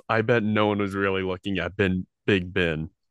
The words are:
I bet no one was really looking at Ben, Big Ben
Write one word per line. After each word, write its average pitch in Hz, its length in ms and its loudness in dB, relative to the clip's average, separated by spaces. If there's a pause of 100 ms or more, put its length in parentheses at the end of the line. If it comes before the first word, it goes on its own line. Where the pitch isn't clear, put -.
I 110 120 2
bet 117 220 2
no 107 240 2
one 104 120 0
was 98 160 -2
really 95 280 -2
looking 92 360 -4
at 85 180 -6
Ben, 92 300 0 (180)
Big 92 280 0
Ben 82 360 -2 (220)